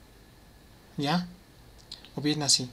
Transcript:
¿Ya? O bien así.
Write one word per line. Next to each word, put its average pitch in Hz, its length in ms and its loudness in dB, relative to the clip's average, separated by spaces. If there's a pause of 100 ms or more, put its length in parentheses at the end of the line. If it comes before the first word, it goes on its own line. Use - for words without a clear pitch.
(960)
¿Ya? 160 300 0 (880)
O 147 60 -4
bien 147 220 2
así. 127 300 2